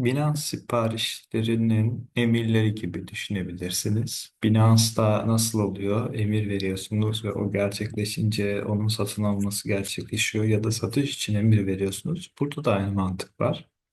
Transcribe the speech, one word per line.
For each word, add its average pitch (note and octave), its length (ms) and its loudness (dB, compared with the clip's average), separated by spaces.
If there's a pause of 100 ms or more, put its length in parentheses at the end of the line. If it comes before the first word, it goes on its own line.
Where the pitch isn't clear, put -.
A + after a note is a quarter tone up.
Binance D3 400 0
siparişlerinin A2+ 1800 -2
emirleri A2+ 580 2
gibi F#2 340 -8
düşünebilirsiniz. F#2 1300 -4
Binance'da A2 840 6
nasıl A2+ 340 2
oluyor? G2 540 -2
Emir G#2+ 340 0
veriyorsunuz G2+ 760 -2
ve G#2 80 -2
o G2+ 200 -2
gerçekleşince G#2 1120 -2
onun G#2+ 240 0
satın G#2+ 360 -2
alınması G2+ 440 -2
gerçekleşiyor G#2+ 760 -2
ya G#2+ 200 2
da A#2 60 0
satış C#3+ 460 -2
için - 180 -4
emir G#2 320 4
veriyorsunuz. F#2+ 760 -4
Burada D3 240 -4
da A2 100 2
aynı G2 180 0
mantık F#2 480 -4
var. C3 280 -2 (240)